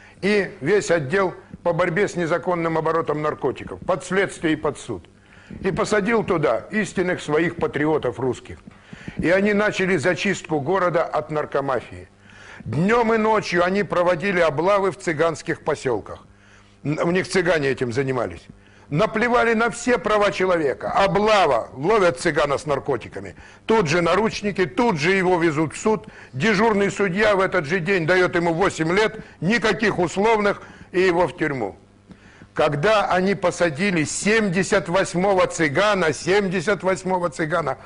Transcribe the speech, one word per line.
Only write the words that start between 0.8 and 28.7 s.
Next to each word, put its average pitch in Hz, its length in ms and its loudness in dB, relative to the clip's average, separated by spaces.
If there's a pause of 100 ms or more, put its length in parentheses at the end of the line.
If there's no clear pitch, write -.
отдел 170 420 0 (280)
по 175 120 0
борьбе 175 340 0
с - 80 -6
незаконным 170 640 -2
оборотом 156 440 -2
наркотиков, 113 600 -4
под 185 240 -4
следствие 180 480 -2
и - 20 0
под 147 240 -4
суд. 98 260 -10 (540)
И 196 100 -2
посадил 214 540 0
туда 151 480 0
истинных 180 500 -2
своих 165 360 0
патриотов 147 640 -2
русских. 120 380 -6 (580)
И - 120 0
они 196 220 4
начали 190 460 0
зачистку 160 640 -2
города 170 420 0
от - 260 -4
наркомафии. 135 800 -4 (560)
Днем 220 500 2
и 226 40 2
ночью 214 440 0
они 190 220 2
проводили 175 560 0
облавы 175 520 2
в - 60 -10
цыганских 160 680 -2
поселках. 123 600 -4 (600)
Н-, 151 180 -2
у 175 80 0
них 180 160 0
цыгане 170 400 2
этим 127 240 -2
занимались. 120 560 -4 (400)
Наплевали 226 640 2
на 226 180 2
все 247 260 0
права 208 340 2
человека. 160 580 0
Облава, 185 840 2
ловят 170 480 2
цыгана 147 360 0
с - 80 -6
наркотиками. 110 680 -4 (300)
Тут 220 240 2
же 170 100 4
наручники, 190 680 0
тут 214 340 0
же 160 120 2
его 185 260 2
везут 160 360 0
в - 40 -14
суд. 214 300 -2 (240)
Дежурный 202 580 2
судья 202 460 2
в 185 60 2
этот 185 240 0
же 180 160 -2
день 165 260 0
дает 180 280 2
ему 170 180 2
восемь 160 400 0